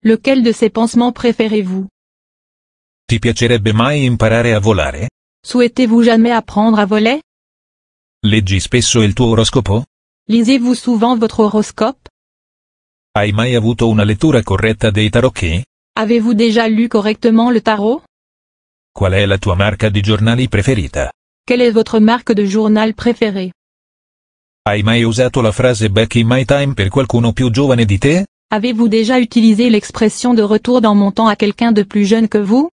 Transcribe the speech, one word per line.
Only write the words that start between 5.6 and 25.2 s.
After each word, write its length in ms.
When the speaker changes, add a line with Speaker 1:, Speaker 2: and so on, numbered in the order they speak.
Speaker 1:
jamais 280
apprendre 480
à 60
voler ? 340
Speaker 2:
Leggi 340
spesso 440
il 100
tuo 140
oroscopo? 560
Speaker 1:
Lisez-vous 460
souvent 420
votre 260
horoscope ? 680
Speaker 2:
Hai 200
mai 240
avuto 340
una 140
lettura 400
corretta 480
dei 180
tarocchi? 540
Speaker 1:
Avez-vous 360
déjà 320
lu 200
correctement 640
le 100
tarot ? 420
Speaker 2:
Qual 220
è 120
la 120
tua 180
marca 340
di 120
giornali 460
preferita? 640
Speaker 1:
Quelle 220
est 80
votre 260
marque 340
de 120
journal 480
préférée ? 580
Speaker 2:
Hai 200
mai 200
usato 380